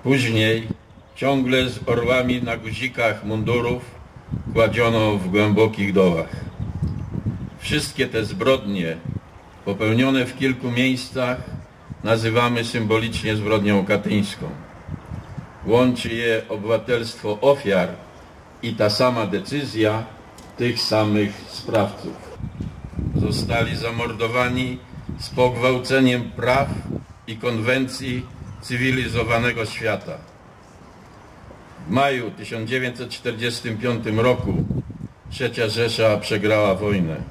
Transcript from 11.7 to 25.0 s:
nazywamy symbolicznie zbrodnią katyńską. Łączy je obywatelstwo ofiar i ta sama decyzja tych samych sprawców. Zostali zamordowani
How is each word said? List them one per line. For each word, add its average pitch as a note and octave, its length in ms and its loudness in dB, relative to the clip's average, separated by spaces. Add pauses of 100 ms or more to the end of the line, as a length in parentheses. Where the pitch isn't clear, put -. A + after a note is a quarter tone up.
nazywamy A2+ 600 2
symbolicznie A2 720 0
zbrodnią G#2 500 2
katyńską. G#2 640 0 (1160)
Łączy A#2+ 440 4
je A2+ 400 0
obywatelstwo A2 920 -2
ofiar G2 480 4 (760)
i A#2 100 -4
ta G#2 160 2
sama A#2+ 360 2
decyzja G#2+ 800 0 (540)
tych A#2+ 240 0
samych G#2 500 2 (160)
sprawców. - 880 -4 (800)
Zostali - 600 0
zamordowani A#2 1040 -2 (400)